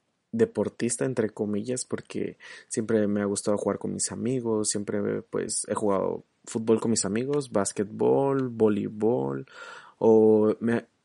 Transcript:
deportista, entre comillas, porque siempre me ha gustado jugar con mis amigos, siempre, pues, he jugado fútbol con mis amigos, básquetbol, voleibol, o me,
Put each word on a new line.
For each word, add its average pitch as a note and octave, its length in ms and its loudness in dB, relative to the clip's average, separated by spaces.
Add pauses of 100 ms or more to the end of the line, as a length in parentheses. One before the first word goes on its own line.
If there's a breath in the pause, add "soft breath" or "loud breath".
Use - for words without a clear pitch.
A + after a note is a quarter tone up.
(320)
deportista, A2+ 720 0
entre A#2 260 -2
comillas, G#2+ 540 -4
porque - 520 -8 (300 loud breath)
siempre A2 400 0
me G#2 140 0
ha G2+ 40 0
gustado G2+ 320 -2
jugar G2+ 220 -2
con G2 140 -6
mis F#2+ 180 -4
amigos, A2 580 -2
siempre, G#2 540 -4
pues, - 440 -6
he - 60 -4
jugado F#2+ 500 -2 (220)
fútbol A2+ 340 2
con A2+ 120 0
mis G#2+ 140 0
amigos, B2+ 460 -2
básquetbol, A#2+ 960 0
voleibol, A2+ 1000 0 (500 loud breath)
o A2 600 6
me, A#2 260 -2 (200)